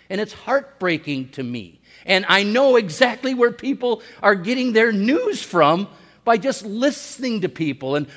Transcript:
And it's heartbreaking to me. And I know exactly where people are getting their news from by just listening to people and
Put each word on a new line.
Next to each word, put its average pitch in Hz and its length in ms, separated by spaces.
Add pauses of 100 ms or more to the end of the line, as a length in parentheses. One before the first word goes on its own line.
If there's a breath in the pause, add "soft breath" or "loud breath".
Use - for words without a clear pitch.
And 196 120
it's 208 120
heartbreaking 165 960
to 135 140
me. 120 380 (240 loud breath)
And 190 240
I 196 140
know 247 320
exactly 240 580
where 240 180
people 240 520 (180 loud breath)
are 208 140
getting 240 380
their 226 180
news 269 500
from 180 460 (360 loud breath)
by 226 140
just 240 260
listening 233 800
to 175 80
people 139 460
and 147 100 (120)